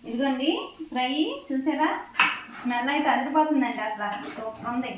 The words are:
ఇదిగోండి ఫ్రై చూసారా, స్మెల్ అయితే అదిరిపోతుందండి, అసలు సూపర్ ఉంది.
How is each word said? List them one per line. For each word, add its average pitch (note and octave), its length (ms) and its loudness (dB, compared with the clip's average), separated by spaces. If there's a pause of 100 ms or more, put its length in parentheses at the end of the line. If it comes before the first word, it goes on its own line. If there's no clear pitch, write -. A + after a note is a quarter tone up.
ఇదిగోండి C4 420 2 (400)
ఫ్రై B3+ 220 0 (360)
చూసారా, C#4+ 400 2 (720)
స్మెల్ B3 320 0
అయితే D4 220 2
అదిరిపోతుందండి, C#4+ 720 2
అసలు G#3 480 -4
సూపర్ A3 380 -8
ఉంది. B3+ 260 -2